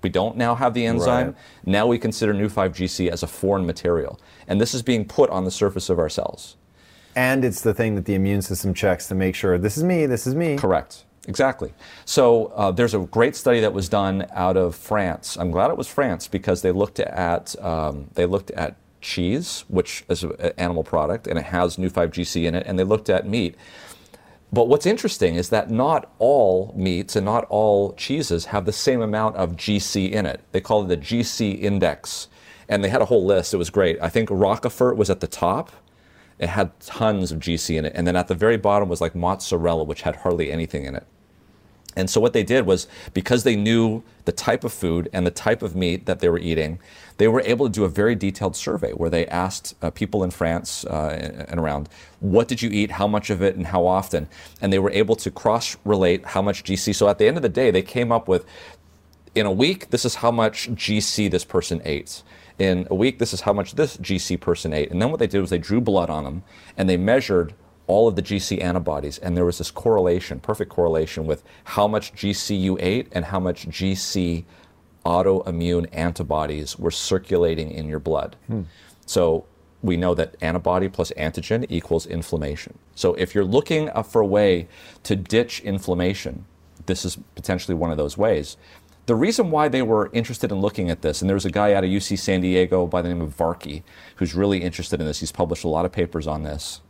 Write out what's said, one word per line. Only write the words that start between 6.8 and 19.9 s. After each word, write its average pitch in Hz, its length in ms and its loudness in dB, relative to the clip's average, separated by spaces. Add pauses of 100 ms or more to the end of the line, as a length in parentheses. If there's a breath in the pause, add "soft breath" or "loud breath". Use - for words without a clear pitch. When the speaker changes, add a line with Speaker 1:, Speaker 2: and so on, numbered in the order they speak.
Speaker 2:
And 127 300 2
it's 110 160 -2
the 110 120 2
thing 110 220 0
that 95 100 -2
the 104 80 0
immune 98 280 2
system 92 320 -2
checks 90 340 0
to 98 80 -4
make 92 180 2
sure, 92 240 2
"This 101 200 0
is 156 60 0
me, 170 220 2
this 123 220 -2
is 131 80 0
me." 160 220 0
Speaker 1:
Correct. 95 480 -2 (200)
Exactly. 131 480 -2 (320 loud breath)
So, 117 420 4
uh, 101 240 0
there's 113 220 0
a 107 60 2
great 110 360 2
study 120 240 2
that 107 140 2
was 92 160 -4
done 98 440 0
out 92 220 0
of 90 200 2
France. 95 640 -4
I'm 90 140 -2
glad 95 180 2
it - 80 -2
was - 100 -6
France 113 400 -2
because 92 340 -2
they 92 100 2
looked 98 300 0
at, - 600 -4
um, 78 520 -4
they 87 120 2
looked 95 260 -2
at - 260 -6 (240)
cheese, 107 680 -2
which - 420 -2